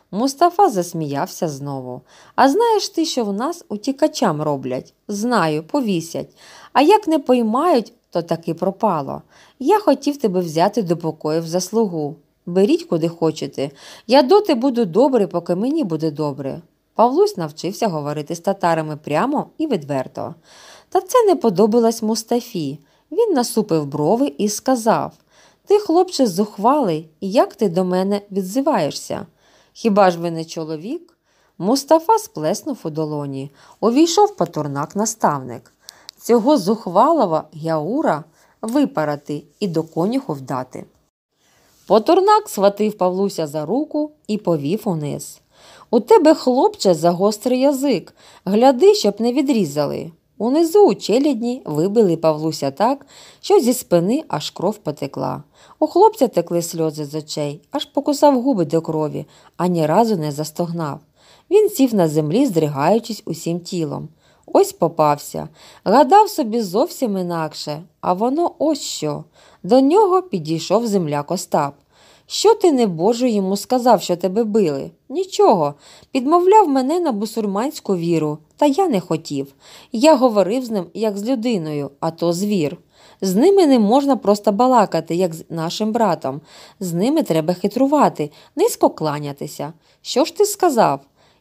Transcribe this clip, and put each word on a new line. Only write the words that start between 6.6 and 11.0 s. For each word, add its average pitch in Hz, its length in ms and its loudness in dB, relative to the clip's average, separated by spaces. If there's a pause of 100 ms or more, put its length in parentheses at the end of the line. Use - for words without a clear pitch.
А 240 100 4
як 403 260 4
не 311 100 2
поймають, 254 760 0 (180)
то 170 120 -4
таки 165 320 -6
пропало. 165 680 -4 (360)
Я 359 200 2
хотів 285 380 0
тебе 185 240 -2
взяти 175 420 0
до 170 140 -2
покоїв 160 500 -4